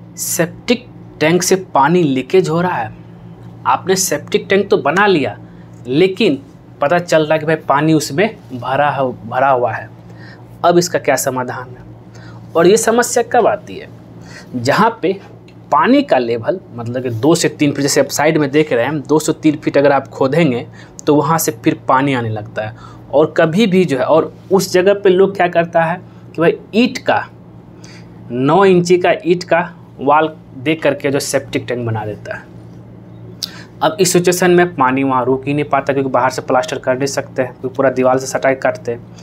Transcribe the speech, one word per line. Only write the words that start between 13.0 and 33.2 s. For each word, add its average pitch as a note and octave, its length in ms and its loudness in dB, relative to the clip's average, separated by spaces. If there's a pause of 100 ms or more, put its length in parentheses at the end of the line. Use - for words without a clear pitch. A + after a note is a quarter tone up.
कब A#3 240 2
आती G2+ 280 -4
है? - 140 -16 (680)
जहाँ D#3+ 460 0
पे D#3+ 120 0 (580)
पानी A#3 300 4
का G#3 160 2
level A#2+ 420 -2 (160)
मतलब A#2+ 280 -8
कि B2+ 60 -4
दो A#2+ 260 0
से E3 140 0
तीन D3 220 -2
feet, C#3+ 100 -4
जैसे C#3+ 200 2
आप B2+ 60 -2
side D#3 300 0
में C#3+ 140 0
देख D3+ 220 0
रहे A#2 120 2
हैं, D3 160 -4
दो D3 180 2
से D#3 140 -2
तीन D#3 220 0
feet D3 220 -2
अगर C#3 140 4
आप C3+ 160 0
खोदेंगे C3+ 600 0 (400)
तो D3+ 80 4
वहाँ D3+ 220 2
से D#3+ 140 -4
फिर - 360 -4
पानी C#3 260 2
आने A#2 160 -2
लगता G#2+ 380 -8
है। A2 80 -14 (380)
और D3+ 240 2
कभी E3+ 300 2
भी F#3 180 2
जो C3+ 120 -2
है, B2 80 -2
और D#3 280 2 (180)
उस F#3 220 0
जगह F#3 200 4
पे G3+ 160 2
लोग F#3+ 260 4
क्या F3+ 120 2
करता E3+ 360 0
है E3+ 300 -6 (220)
कि D3+ 60 -2
भाई E3 160 2 (180)
ईंट A#3 220 0
का, - 320 -2 (1040)
नौ D3 340 2
इंची F3+ 320 4
का F3 140 2 (140)
ईंट F3 180 0
का E3+ 300 -2 (260)
wall D3+ 360 2 (220)
दे C#3+ 180 -2
करके C#3+ 360 -2
जो C#3 80 0
septic C3 480 -4
tank A#2+ 200 -6
बना G#2+ 180 -4
देता G#2 300 -10
है। - 80 -16 (1400)